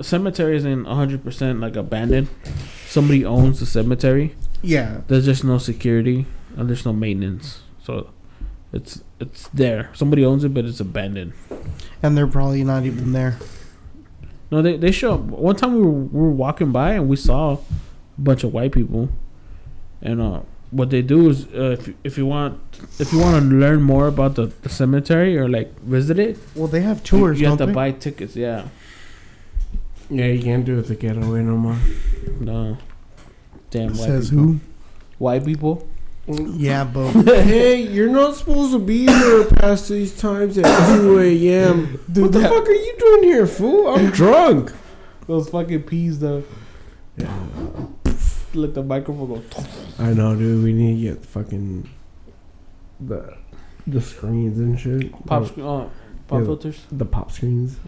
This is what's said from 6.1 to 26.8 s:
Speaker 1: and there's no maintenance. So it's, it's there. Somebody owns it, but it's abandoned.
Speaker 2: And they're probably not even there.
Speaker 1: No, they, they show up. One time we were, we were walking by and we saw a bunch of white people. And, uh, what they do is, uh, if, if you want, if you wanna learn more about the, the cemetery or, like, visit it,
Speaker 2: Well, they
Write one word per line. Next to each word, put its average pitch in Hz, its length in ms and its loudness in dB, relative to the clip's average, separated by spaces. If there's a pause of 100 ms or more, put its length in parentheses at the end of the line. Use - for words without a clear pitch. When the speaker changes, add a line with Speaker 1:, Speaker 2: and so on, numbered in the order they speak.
Speaker 1:
and 123 140 -4
there's 120 160 -6
no 113 80 -2
maintenance. 98 720 -6 (200)
So - 280 -10 (600)
it's, - 320 -12 (160)
it's - 300 -14
there. 123 440 -2
Somebody 143 300 2
owns 139 220 2
it, 135 80 -2
but 127 100 -2
it's 117 160 -10
abandoned. 95 540 -8 (680)
Speaker 2:
And 147 160 2
they're 143 100 2
probably 139 360 2
not 135 220 -2
even 123 260 -4
there. 127 260 -2 (1120)
Speaker 1:
No, 151 120 0
they, 165 160 0
they 170 160 2
show 214 220 0
up. - 40 -2
One 185 380 -2
time 247 180 0
we 226 60 2
were, 175 100 4
we 139 300 -4
were 160 100 4
walking 139 400 -2
by 139 220 0
and 151 160 0
we 135 80 2
saw 156 380 2
a 143 40 -10 (580)
bunch 135 280 0
of 110 80 -4
white 123 180 -2
people. 120 380 0 (920)
And, 117 200 -4
uh, 101 200 -4 (280)
what 127 200 -2
they 131 120 2
do 151 280 4
is, 135 160 0 (100)
uh, 127 240 -2
if, - 100 -14 (140)
if 139 140 -8
you 139 80 -2
want, 143 340 -4 (400)
if 147 140 -2
you 160 60 4
wanna 170 200 4
learn 139 420 6
more 139 260 4
about 139 280 0
the, 110 120 -2 (160)
the - 40 -10
cemetery 151 680 0
or, 131 100 0
like, 117 320 -4
visit 135 400 0
it, 214 180 -2 (180)
Speaker 2:
Well, 160 120 -4
they 160 140 -2